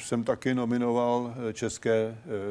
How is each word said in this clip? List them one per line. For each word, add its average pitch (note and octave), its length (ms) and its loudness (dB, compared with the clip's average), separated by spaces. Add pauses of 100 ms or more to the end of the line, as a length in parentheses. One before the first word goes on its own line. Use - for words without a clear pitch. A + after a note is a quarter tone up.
jsem A#2 220 -2
taky B2+ 300 0
nominoval, A#2+ 800 2 (160)
eh, G#2+ 40 -6
české, A2+ 380 -2
eh, A2 240 2 (340)